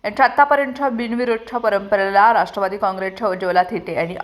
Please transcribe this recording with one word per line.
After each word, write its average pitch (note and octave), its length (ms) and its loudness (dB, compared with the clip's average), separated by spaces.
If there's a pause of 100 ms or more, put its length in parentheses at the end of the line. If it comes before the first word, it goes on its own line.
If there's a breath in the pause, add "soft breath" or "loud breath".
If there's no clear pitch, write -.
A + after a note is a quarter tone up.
यांच्या G#3+ 220 2
आतापर्यंतच्या C#4 600 2
बिनविरोधच्या A#3 720 -4
परंपरेला G3+ 720 2
राष्ट्रवादी F#3+ 420 0
काँग्रेसच्या F#3+ 520 -4
उज्ज्वला F3+ 340 2
थिटे F3+ 320 -4
यांनी E3+ 300 -4